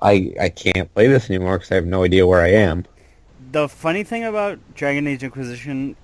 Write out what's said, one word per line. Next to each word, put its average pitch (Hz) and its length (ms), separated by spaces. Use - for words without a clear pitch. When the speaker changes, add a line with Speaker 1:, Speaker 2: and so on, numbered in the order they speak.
Speaker 1:
"I, 95 400
I 90 80
can't 92 460
play 110 140
this 135 200
anymore 92 300
'cause - 120
I 98 40
have 90 100
no 92 200
idea 90 220
where 90 140
I 85 120
am." 90 340
Speaker 2:
The 147 180
funny 170 340
thing 233 220
about 208 360
Dragon 143 320
Age 135 180
Inquisition 131 800